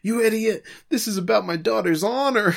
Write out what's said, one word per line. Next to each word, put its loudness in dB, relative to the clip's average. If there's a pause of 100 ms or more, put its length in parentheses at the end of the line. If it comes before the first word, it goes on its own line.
"You -2
idiot! 0 (240)
This -2
is -4
about 2
my -2
daughter's 0
honor!" 2